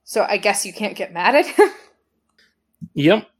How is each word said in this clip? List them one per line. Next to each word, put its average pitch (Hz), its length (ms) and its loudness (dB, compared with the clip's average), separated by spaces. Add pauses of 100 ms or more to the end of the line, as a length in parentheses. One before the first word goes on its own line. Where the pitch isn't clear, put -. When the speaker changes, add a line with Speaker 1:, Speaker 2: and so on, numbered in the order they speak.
Speaker 1:
So - 240 -2
I 208 80 -2
guess 202 280 -2
you 180 80 -14
can't 196 240 -8
get 185 160 -10
mad 185 220 0
at 359 120 4
him. - 280 4
<laughs> - 1200 -20
Speaker 2:
Yep. 180 340 2 (120)